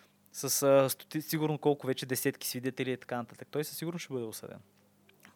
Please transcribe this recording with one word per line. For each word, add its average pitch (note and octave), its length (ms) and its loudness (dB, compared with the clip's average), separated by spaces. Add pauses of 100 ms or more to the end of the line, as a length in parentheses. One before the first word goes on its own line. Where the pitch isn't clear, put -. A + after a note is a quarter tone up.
(320)
С, - 120 -6 (180)
а, C#3 280 8
стоти-, - 300 -6
сигурно D3+ 380 0
колко C#3+ 280 2
вече C3 200 -2
десетки B2+ 420 -2
свидетели B2+ 440 -4
и B2 40 -2
така - 200 -8
нататък. - 340 -10
Той D3+ 140 -2
със - 140 -10
сигурност E3+ 260 -6
ще - 80 -12
бъде B2 140 -4
осъден. - 320 -12 (760)